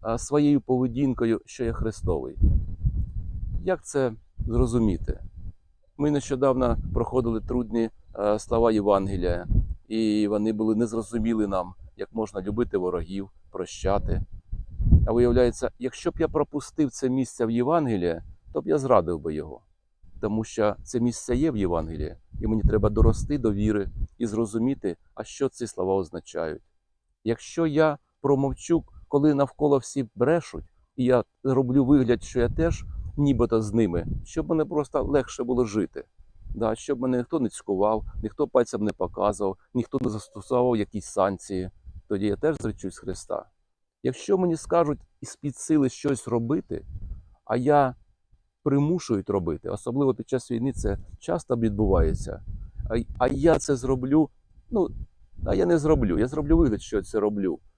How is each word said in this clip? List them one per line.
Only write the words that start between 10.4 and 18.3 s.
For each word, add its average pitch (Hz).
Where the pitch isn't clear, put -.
були 110
незрозумілі 113
нам, 90
як -
можна 107
любити 104
ворогів, 90
прощати. 95
А 117
виявляється, 120
якщо 131
б -
я 160
пропустив 147
це -
місце 127
в 113
Євангелії, 117